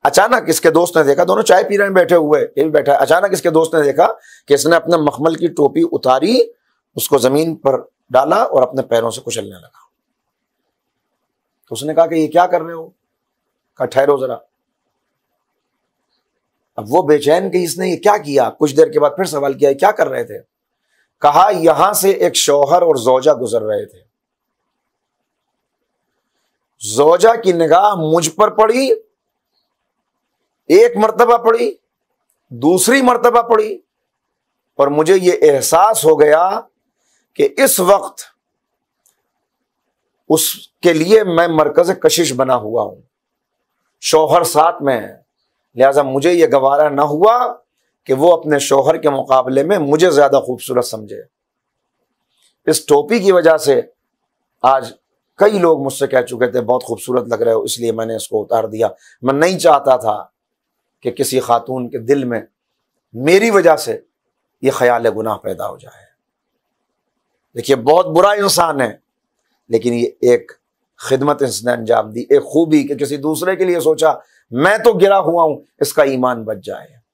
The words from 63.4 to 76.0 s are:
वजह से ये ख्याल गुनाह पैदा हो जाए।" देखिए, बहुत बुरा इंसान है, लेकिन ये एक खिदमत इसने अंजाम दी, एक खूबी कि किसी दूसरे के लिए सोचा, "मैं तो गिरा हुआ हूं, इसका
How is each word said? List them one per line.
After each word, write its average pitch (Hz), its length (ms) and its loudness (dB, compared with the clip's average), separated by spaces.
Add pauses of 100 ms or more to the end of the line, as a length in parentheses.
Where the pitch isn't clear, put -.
वजह 170 240 4
से 120 300 -8 (580)
ये 131 80 0
ख्याल 120 380 0
गुनाह 107 260 -6
पैदा 101 300 -10
हो - 120 -12
जाए।" - 260 -20 (1500)
देखिए, 127 200 -2
बहुत 151 320 0
बुरा 180 260 0
इंसान 175 480 -2
है, 113 200 -6 (680)
लेकिन 113 240 -2
ये 120 300 -4
एक 120 280 0 (480)
खिदमत 139 420 -2
इसने 120 300 -4
अंजाम 113 400 -2
दी, 117 200 -10
एक 143 100 4
खूबी 151 420 0
कि 143 120 -6
किसी 139 220 -6
दूसरे 156 380 -6
के 185 100 -4
लिए 175 140 -2
सोचा, 156 420 -2 (320)
"मैं 185 300 0
तो 233 100 4
गिरा 196 240 2
हुआ 170 260 0
हूं, 151 140 0 (240)
इसका 147 220 0